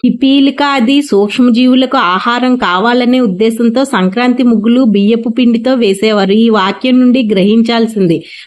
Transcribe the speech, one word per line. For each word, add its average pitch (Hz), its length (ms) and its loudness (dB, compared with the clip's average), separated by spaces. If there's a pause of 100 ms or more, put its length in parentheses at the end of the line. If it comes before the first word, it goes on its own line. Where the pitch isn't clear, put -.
పిపీలిక 269 600 0
అది 277 380 0
సూక్ష్మజీవులకు 247 960 0
ఆహారం 240 580 -2
కావాలనే 240 640 0
ఉద్దేశంతో 226 640 0
సంక్రాంతి 247 600 0
ముగ్గులు 233 400 2
బియ్యపు 214 460 0
పిండితో 240 440 0
వేసేవారు. 208 580 0
ఈ 226 180 2
వాక్యం 214 500 0
నుండి 247 320 2
గ్రహించాల్సింది 214 920 0 (220)